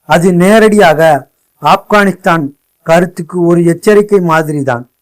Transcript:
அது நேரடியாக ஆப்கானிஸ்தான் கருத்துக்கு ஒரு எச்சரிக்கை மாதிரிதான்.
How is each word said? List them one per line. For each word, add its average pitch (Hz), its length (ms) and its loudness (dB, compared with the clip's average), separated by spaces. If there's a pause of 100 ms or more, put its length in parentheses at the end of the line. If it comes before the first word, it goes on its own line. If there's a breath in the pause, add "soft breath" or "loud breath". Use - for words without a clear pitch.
அது 170 320 -2
நேரடியாக 175 960 2 (320)
ஆப்கானிஸ்தான் 185 840 -2 (340)
கருத்துக்கு 175 580 -4
ஒரு 170 240 0
எச்சரிக்கை 202 560 0
மாதிரிதான். 151 720 -4 (120)